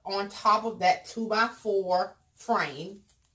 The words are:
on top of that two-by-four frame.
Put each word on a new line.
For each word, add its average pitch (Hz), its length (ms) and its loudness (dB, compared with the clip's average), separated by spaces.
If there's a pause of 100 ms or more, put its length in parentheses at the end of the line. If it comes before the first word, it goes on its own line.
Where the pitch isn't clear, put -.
on 196 240 -4
top 214 340 2
of 226 160 -6
that 180 260 4
two-by-four 202 1120 -2 (180)
frame. 180 680 -4 (320)